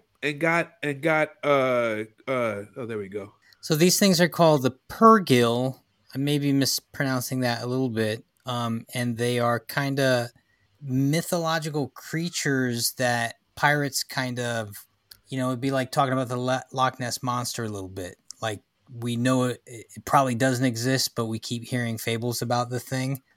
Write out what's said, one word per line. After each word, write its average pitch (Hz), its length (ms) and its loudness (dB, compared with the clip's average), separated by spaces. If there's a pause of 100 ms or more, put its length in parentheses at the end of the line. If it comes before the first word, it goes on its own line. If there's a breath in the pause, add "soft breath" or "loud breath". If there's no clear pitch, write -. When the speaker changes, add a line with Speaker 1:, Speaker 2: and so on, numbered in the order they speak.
(220)
Speaker 1:
and 143 180 -2
got, 165 320 0 (100)
and 139 200 -4
got, 156 280 2 (140)
uh, 123 600 2 (220)
uh, 117 360 -2 (140)
oh, 127 100 -8
there 113 120 -6
we 98 100 -8
go. 98 260 -10 (260 soft breath)
Speaker 2:
So - 160 -2
these 175 220 4
things 190 240 4
are 170 60 6
called 156 340 4
the 127 100 2 (160)
Purrgil. 131 920 6 (340)
I 135 40 -8
may 143 200 0
be 143 140 0
mispronouncing 131 880 -2
that 120 220 -2
a 120 40 -6
little 127 240 0
bit. 110 340 -2 (220)
Um, 117 480 -4
and 120 240 -4
they 120 200 0
are 120 220 2
kinda 135 680 0 (520)
mythological 151 1080 -2
creatures 135 1040 -2
that 120 440 -2 (200)
pirates 147 480 0
kind 127 360 -6
of, 113 460 -6 (420)
you 131 100 -6
know, 127 100 -2
it'd 127 120 -4
be 135 100 -2
like 131 220 -2
talking 135 200 2
about 131 160 0
the 123 80 -4
Lo-, 127 240 -2 (120)
Loch 131 280 0
Ness 120 220 -6
Monster 123 420 -4
a 110 40 -4
little 98 200 -8
bit. 92 280 -10 (240)
Like, 110 200 -6 (400)
we 120 160 -4
know 127 280 2
it, 123 220 -4
it - 380 -18
probably 139 300 2
doesn't 127 320 0
exist, 127 500 0
but 117 100 -2
we 110 120 -4
keep 117 260 -8
hearing 117 340 -4
fables 117 440 -4
about 120 280 -2
the 123 100 -4
thing. 131 420 -6 (140)